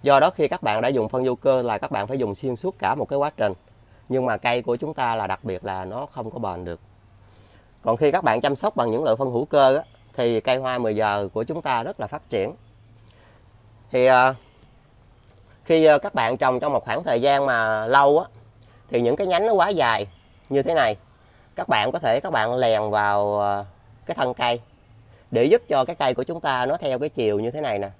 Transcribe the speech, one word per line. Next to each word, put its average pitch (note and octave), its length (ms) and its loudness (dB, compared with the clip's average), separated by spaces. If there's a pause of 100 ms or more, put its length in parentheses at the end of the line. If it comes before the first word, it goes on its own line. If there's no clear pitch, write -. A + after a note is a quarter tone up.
Do C#3 160 6
đó D3 100 4
khi D3 180 -2
các - 160 -6
bạn A2 180 0
đã B2 60 0
dùng A#2+ 220 0
phân B2+ 160 -4
vô B2 100 -2
cơ C3 260 2
là A2+ 160 -2
các - 140 -8
bạn G#2 160 -4
phải C3+ 100 -6
dùng G#2+ 180 -4
xuyên B2+ 200 -6
suốt F3+ 240 -8
cả G#2 160 -2
một C3 140 -4
cái C#3 100 -2
quá C#3 180 0
trình. G#2 160 -2 (560)
Nhưng B2+ 160 0
mà A2 120 -2
cây B2 240 0
của A#2+ 140 -2
chúng D3+ 180 -8
ta A#2 220 -2
là G#2 120 -4
đặc F#2+ 160 -8
biệt F#2 220 -8
là F#2+ 200 -8
nó A#2 200 -10
không A2+ 260 -12
có C3+ 80 -12
bền F2+ 260 -8
được. E2+ 140 -10 (1040)
Còn A#2 140 0
khi D3 140 4
các F3+ 120 0
bạn A#2 180 2
chăm C#3 140 0
sóc G#3 200 -2
bằng A#2 160 0
những B2 120 -2
loại A2+ 120 2
phân B2+ 160 -4
hữu A#2+ 140 -2
cơ C#3 320 4
á, E3 60 -4 (300)
thì A#2+ 260 0
cây B2+ 180 0
hoa B2+ 200 -4
mười A2 180 -2
giờ G#2 380 0
của A2 100 -4
chúng D#3 180 -8
ta B2 220 -2
rất F#3 160 -10
là G#2 80 -6
phát - 220 -14
triển. A2+ 240 -4 (1400)
Thì, B2+ 140 2
ờ, C3 300 6 (1300)
khi, D#3+ 200 4
ờ, D3+ 140 8
các - 160 -8
bạn A#2+ 220 0
trồng B2+ 220 0
trong D3 140 -2
một A#2+ 120 -2
khoảng A#2+ 180 -4
thời B2 180 0
gian C#3 240 2
mà A2 400 0
lâu C#3 340 6
á, - 60 -4 (640)
thì A#2+ 120 0
những A#2+ 140 2
cái G3 120 -4
nhánh F#3 200 0
nó A3+ 60 2
quá F#3 160 4
dài A#2 380 0 (420)
như C#3 140 0
thế E3 100 -2
này, A#2+ 220 2 (600)
các F3 140 -8
bạn A2+ 220 2
có D3 80 -6
thể B2 200 0
các - 100 -6
bạn A#2 260 0
lèn A2 340 2
vào, G#2 500 0
ờ, G2+ 260 -2 (400)
cái - 100 -8
thân B2+ 180 -2
cây A#2+ 280 -2 (720)
để A#2 140 2
giúp G#3 220 4
cho C3+ 180 0
cái E3+ 100 -10
cây C3 180 -2
của B2 100 -4
chúng E3 180 -8
ta C3 240 -2
nó C3 120 -2
theo C3 220 -4
cái D3+ 100 -4
chiều G#2 300 0
như A#2 120 -4
thế D3+ 100 -8
này A2+ 180 -2
nè, G2 100 -6 (100)